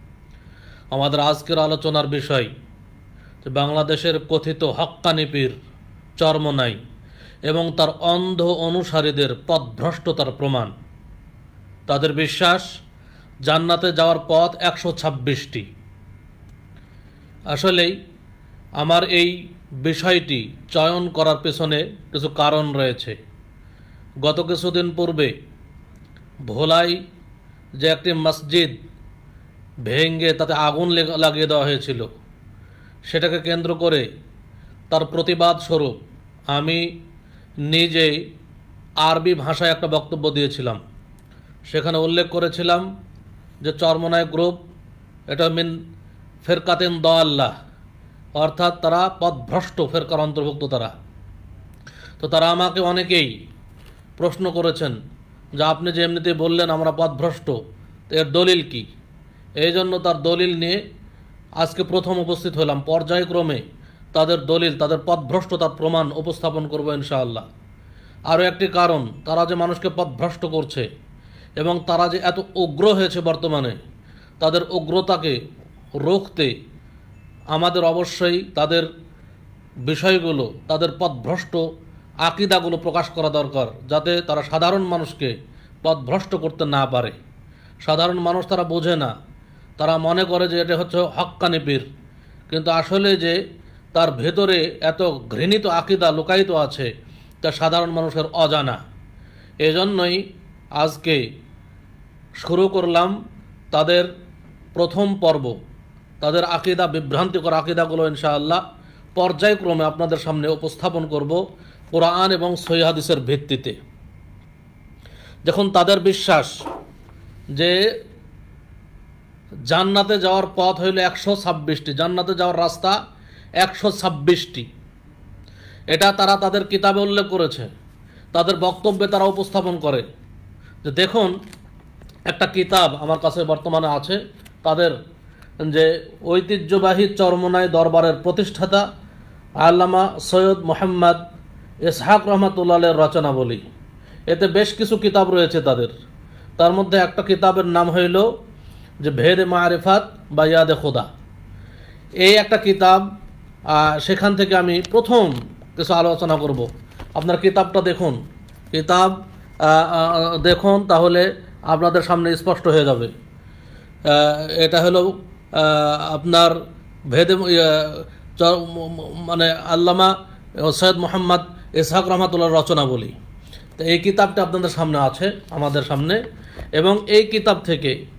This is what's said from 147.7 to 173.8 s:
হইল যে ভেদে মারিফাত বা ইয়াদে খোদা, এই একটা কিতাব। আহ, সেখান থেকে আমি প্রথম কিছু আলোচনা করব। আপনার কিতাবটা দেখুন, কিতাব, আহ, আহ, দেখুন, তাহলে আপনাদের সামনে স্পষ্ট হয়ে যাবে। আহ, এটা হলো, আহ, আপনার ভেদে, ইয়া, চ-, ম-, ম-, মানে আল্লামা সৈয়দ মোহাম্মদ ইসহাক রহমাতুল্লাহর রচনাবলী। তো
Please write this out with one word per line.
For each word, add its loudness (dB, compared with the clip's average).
হইল 2
যে -2
ভেদে 2
মারিফাত 2
বা 4
ইয়াদে 6
খোদা, -4
এই 6
একটা 4
কিতাব। 4
আহ, 2
সেখান 0
থেকে 2
আমি 2
প্রথম 4
কিছু 0
আলোচনা 2
করব। -2
আপনার -2
কিতাবটা 2
দেখুন, -2
কিতাব, 4
আহ, -10
আহ, 4
দেখুন, 4
তাহলে 6
আপনাদের 2
সামনে 2
স্পষ্ট 0
হয়ে 6
যাবে। 2
আহ, -2
এটা 4
হলো, 2
আহ, 2
আপনার 6
ভেদে, 6
ইয়া, 2
চ-, 4
ম-, 0
ম-, -12
মানে 2
আল্লামা 2
সৈয়দ 4
মোহাম্মদ 0
ইসহাক 2
রহমাতুল্লাহর 2
রচনাবলী। 0
তো -6